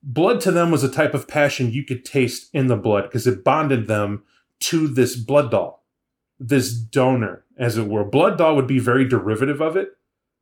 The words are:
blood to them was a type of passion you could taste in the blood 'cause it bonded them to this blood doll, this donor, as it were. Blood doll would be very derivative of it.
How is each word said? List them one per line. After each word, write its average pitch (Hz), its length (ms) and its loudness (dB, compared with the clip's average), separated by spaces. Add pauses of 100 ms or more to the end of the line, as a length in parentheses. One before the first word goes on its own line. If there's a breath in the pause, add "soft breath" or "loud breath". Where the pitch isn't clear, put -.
blood 165 380 0
to 196 100 0
them 170 220 2
was 139 100 0
a 135 80 0
type 151 240 0
of - 140 -6
passion 135 420 0
you 139 140 -6
could 120 200 -10
taste - 480 -2
in 135 140 0
the 120 100 2
blood 101 340 0
'cause 120 180 -2
it - 160 -2
bonded 135 420 0
them 104 380 -4 (340)
to 160 300 -2
this 127 280 0
blood 127 340 0
doll, 95 340 -4 (560)
this 127 320 0
donor, 117 720 -2 (140)
as 117 200 -2
it 107 80 -2
were. 104 180 -2
Blood 160 340 2
doll 160 180 4
would 131 100 2
be 131 120 2
very 123 280 2
derivative 123 540 0
of 160 160 0
it. 196 140 -4 (520)